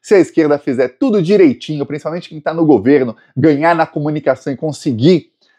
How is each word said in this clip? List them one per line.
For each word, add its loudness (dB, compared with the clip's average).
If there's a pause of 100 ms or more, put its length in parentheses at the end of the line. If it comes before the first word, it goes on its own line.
se -2
a 6
esquerda 0
fizer -2
tudo -2
direitinho, 0
principalmente -10
quem -16
tá -6
no -2
governo, 2 (220)
ganhar 2
na 0
comunicação -4
e -6
conseguir -2 (280)